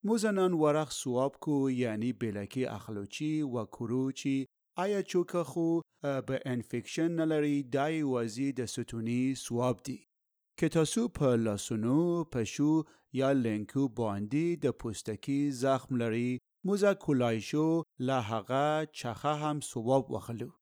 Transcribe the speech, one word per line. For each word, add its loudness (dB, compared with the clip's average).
موږ 0
نن 4
ورق 4
سواب -2
کو، 0
یعنی 0
بلکې -4
اخلو -8
چی -6
و -2
کرو -4
چی -2
آیا 0
چوکه 0
خو، -2
اه، -2
به -2
انفیکشن -2
نلري، 2
دا 0
یوازې 0
د -4
ستوني -2
سواب -2
دی. -8
که 2
تاسو 2
په 4
لاسونو، 2
پښو 0
یا 2
لنکو 0
باندې -2
د 0
پوستکي -4
زخم 0
لري، 0
موږ 2
کولای 2
شو 0
له 0
هغه 0
چخه -4
هم -2
سواب 0
واخلو. -6